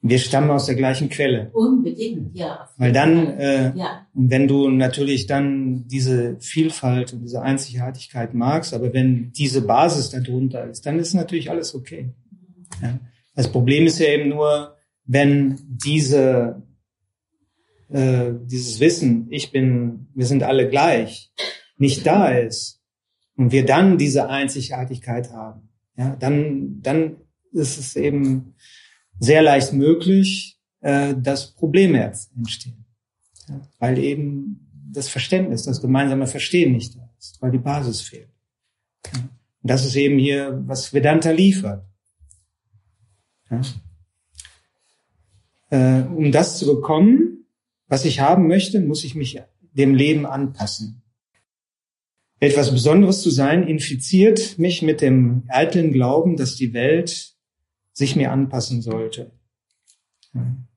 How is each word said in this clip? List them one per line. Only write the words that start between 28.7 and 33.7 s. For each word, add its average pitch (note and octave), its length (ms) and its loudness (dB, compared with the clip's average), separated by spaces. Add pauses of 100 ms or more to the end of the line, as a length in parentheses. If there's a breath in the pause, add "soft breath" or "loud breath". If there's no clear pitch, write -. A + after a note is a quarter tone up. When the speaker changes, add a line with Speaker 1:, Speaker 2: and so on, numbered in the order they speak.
Speaker 1:
sehr D#3 240 6
leicht C#3 300 4
möglich, E3+ 880 2 (220)
äh, C#3 340 0
dass C3+ 400 -4
Probleme E3 440 4
erst - 360 -8
entstehen. A#2 480 -12 (640)
Ja, C#3 140 -14 (180)